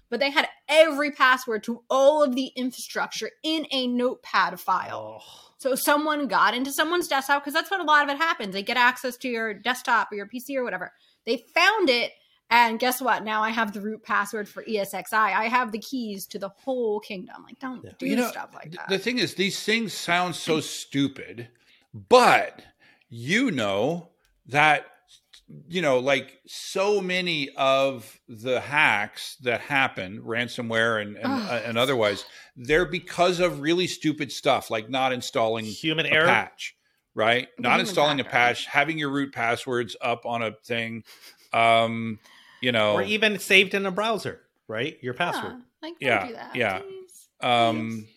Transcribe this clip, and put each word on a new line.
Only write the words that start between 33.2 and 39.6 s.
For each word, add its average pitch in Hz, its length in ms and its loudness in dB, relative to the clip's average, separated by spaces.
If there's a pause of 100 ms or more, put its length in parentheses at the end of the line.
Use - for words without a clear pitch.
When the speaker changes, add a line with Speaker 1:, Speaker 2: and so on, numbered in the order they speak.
Speaker 3:
of 156 200 0
really 170 260 0
stupid 147 460 -4
stuff, - 380 0
like 113 200 -4
not 131 220 0
installing 113 520 -2
Speaker 2:
Human 151 420 -4
Speaker 3:
a 143 40 -4
Speaker 2:
error? 156 160 4
Speaker 3:
patch, - 480 0 (400)
right? 117 420 2
Speaker 1:
The 120 60 -10
Speaker 3:
Not 123 100 0
Speaker 1:
human 175 80 4
Speaker 3:
installing 151 400 2
a 120 40 -4
Speaker 1:
factor. - 120 -4
Speaker 3:
patch, 120 300 2
having 151 320 0
your 147 120 -2
root 139 240 -4
passwords 120 680 -2